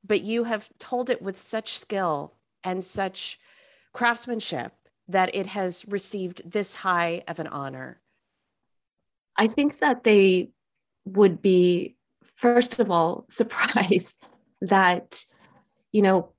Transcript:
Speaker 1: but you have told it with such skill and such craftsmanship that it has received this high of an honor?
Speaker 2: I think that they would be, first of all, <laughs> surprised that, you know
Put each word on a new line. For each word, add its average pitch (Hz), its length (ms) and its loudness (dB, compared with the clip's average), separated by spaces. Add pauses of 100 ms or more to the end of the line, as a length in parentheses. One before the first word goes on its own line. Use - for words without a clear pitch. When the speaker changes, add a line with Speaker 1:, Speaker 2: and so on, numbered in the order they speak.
Speaker 1:
but 202 180 0
you 226 220 -2
have 226 240 -6 (100)
told 247 300 -6
it - 140 -2
with 190 160 -8
such - 400 -8
skill 160 560 -4 (300)
and 185 180 -6
such - 560 -8 (540)
craftsmanship 233 800 -4 (360)
that 185 260 0
it 190 120 -4
has 190 420 -6
received 190 640 -8
this 202 240 -4
high 175 540 -2
of 165 100 -10
an 156 80 -6
honor? 131 540 -12 (1400)
Speaker 2:
I 220 100 2
think 285 320 -2
that 254 260 0
they 190 460 4 (540)
would 190 360 4
be, 180 560 2 (380)
first 240 460 2
of 208 100 2
all, 170 360 0
<laughs> - 40 -20
surprised - 920 0 (400)
that, 185 640 2 (680)
you 208 100 4
know 190 360 4